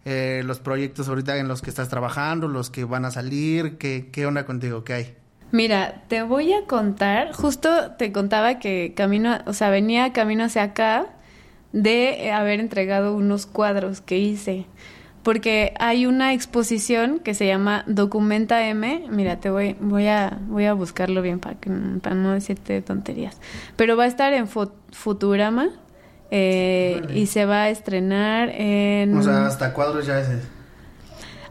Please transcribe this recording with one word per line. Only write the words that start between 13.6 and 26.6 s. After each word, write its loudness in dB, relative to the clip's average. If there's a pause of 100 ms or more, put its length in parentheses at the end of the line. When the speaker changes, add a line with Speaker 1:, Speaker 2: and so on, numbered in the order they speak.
Speaker 2:
que -2
hice, -2 (580)
porque 2
hay 2
una 2
exposición 0
que -4
se 0
llama 2
Documenta 2
M, -2
mira, 0
te -2
voy, 0
voy 2
a, 2
voy 2
a 4
buscarlo 0
bien -2
pa' -10
que, -10 (320)
pa' -4
no 2
decirte -2
tonterías, -6 (380)
pero 4
va 4
a 4
estar 2
en 0
Fut-, -4 (220)
Futurama, 0 (600)
eh, 2